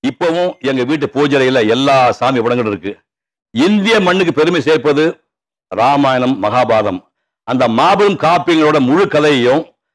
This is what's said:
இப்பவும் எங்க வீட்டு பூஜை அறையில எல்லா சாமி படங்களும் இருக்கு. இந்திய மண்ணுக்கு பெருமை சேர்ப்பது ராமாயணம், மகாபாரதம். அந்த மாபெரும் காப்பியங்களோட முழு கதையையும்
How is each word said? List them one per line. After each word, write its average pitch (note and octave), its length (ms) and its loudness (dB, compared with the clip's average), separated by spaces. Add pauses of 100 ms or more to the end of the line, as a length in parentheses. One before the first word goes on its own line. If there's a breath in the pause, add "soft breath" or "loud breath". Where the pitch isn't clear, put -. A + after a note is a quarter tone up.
இப்பவும் F3 520 -2
எங்க C3 240 -2
வீட்டு C#3+ 260 -4
பூஜை C#3 300 0
அறையில B2+ 360 2
எல்லா C3+ 220 2 (140)
சாமி B2 300 -2
படங்களும் A#2+ 300 -2
இருக்கு. G2 220 -8 (580)
இந்திய G#3+ 480 0
மண்ணுக்கு F3+ 340 0
பெருமை D#3 280 0
சேர்ப்பது D3+ 420 0 (640)
ராமாயணம், B2+ 760 0
மகாபாரதம். A2 640 0 (360)
அந்த B2 240 -2
மாபெரும் F3+ 580 0
காப்பியங்களோட D#3+ 540 2
முழு D3+ 280 2
கதையையும் D3 560 2 (320)